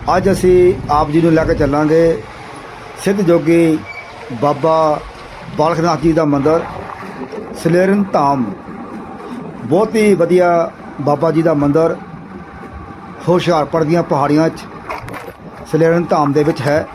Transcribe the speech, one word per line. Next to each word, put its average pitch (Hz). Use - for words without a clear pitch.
ਅੱਜ 185
ਅਸੀਂ 180
ਆਪ 147
ਜੀ 160
ਨੂੰ 165
ਲੈ 160
ਕੇ 160
ਚੱਲਾਂਗੇ 151
ਸਿੱਧ 202
ਜੋਗੀ 165
ਬਾਬਾ 151
ਬਾਲਕ 156
ਨਾਥ 160
ਜੀ 165
ਦਾ 160
ਮੰਦਿਰ 147
ਸਲੇਰਨ 190
ਧਾਮ। 139
ਬਹੁਤ 190
ਹੀ 208
ਵਧੀਆ 170
ਬਾਬਾ 147
ਜੀ 160
ਦਾ 165
ਮੰਦਿਰ 151
ਹੁਸ਼ਿਆਰਪੁਰ 165
ਦੀਆਂ 165
ਪਹਾੜੀਆਂ 151
'ਚ -
ਸਲੇਰਨ 165
ਧਾਮ 147
ਦੇ 151
ਵਿੱਚ 160
ਹੈ। 147